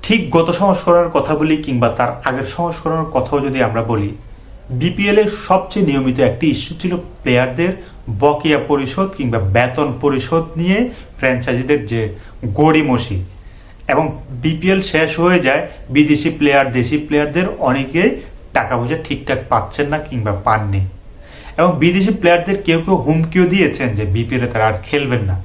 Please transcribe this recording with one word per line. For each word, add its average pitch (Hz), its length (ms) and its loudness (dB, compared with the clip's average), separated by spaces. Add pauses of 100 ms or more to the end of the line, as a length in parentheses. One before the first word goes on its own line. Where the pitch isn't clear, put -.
ঠিক 220 180 2 (100)
গত 165 220 4
সংস্করণের 175 580 2
কথা 151 240 0
বলি 156 220 2
কিংবা 123 320 0
তার 120 220 0 (140)
আগের 131 320 -4
সংস্করণের 160 600 -4
কথাও 127 240 0
যদি 135 220 -4
আমরা 113 200 0
বলি, 107 280 -2 (600)
বিপিএল 180 480 2
এর 208 120 4 (160)
সবচেয়ে - 400 2
নিয়মিত 131 340 0
একটি 135 300 2
ইস্যু - 300 -4
ছিল 180 120 -2 (300)
প্লেয়ারদের 127 500 2 (480)
বকেয়া 147 480 2
পরিশোধ 147 480 0
কিংবা 120 220 -2 (160)
বেতন 123 340 2 (120)
পরিশোধ 143 440 0 (120)
নিয়ে 180 220 2 (400)
ফ্র্যাঞ্চাইজিদের 127 680 0
যে 113 140 -2 (540)
গড়িমসি। 147 640 2 (680)
এবং 147 160 2 (260)
বিপিএল 160 520 0
শেষ 160 280 0 (100)
হয়ে 180 200 4
যায়, 139 220 2 (280)
বিদেশি 151 400 4
প্লেয়ার, 139 420 2
দেশি 123 260 0
প্লেয়ারদের 147 480 0 (120)
অনেকে 135 440 0 (500)
টাকা 120 240 0
পয়সা 120 280 -2
ঠিকঠাক 127 440 -4
পাচ্ছেন 127 400 -2
না 151 100 -2
কিংবা 113 340 -4 (120)
পাননি। 104 360 0 (760)
এবং 175 220 4
বিদেশি 185 420 4
প্লেয়ারদের 175 420 2
কেউ 165 180 2
কেউ 190 160 2
হুমকিও 165 500 2
দিয়েছেন 160 480 0
যে 104 100 -2
বিপিএল 117 400 0
এ 120 80 -4
তারা 110 140 2
আর 107 160 0
খেলবেন 139 400 -2
না। - 220 -2